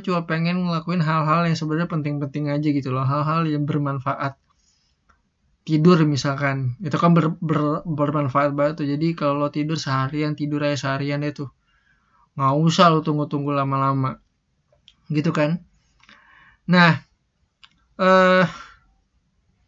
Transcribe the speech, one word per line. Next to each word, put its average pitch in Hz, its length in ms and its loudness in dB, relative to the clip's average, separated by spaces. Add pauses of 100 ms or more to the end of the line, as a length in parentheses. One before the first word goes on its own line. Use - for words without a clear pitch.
cuma 175 240 -2
pengen 175 400 -2
ngelakuin 165 320 -2
hal-hal 160 480 2
yang 160 80 2
sebenarnya 160 320 -2
penting-penting 147 640 -4
aja 151 160 0
gitu 139 240 -2
loh, 131 160 0
hal-hal 156 400 0
yang 147 160 -2
bermanfaat. 139 720 -4 (1300)
Tidur 160 400 4
misalkan, 139 800 -2
itu 139 160 -4
kan 170 160 6
ber-, 156 240 -2
ber-, 151 480 -2
bermanfaat 143 640 0
banget 147 320 -2
tuh. - 80 -2
Jadi 165 240 -2
kalau 143 240 -2
lo 147 80 -2
tidur 151 320 -4
seharian, 147 560 -2
tidur 147 240 -4
aja 147 160 0
seharian 143 480 -4
deh 147 80 -4
tuh. 139 160 -10 (880)
Nggak 135 240 2
usah 165 320 6
lo 156 80 2
tunggu-tunggu 147 560 -2
lama-lama. 135 640 -2 (880)
Gitu 156 240 0
kan? 156 320 -2 (1040)
Nah, 170 320 6 (960)
eh, 185 480 6 (1200)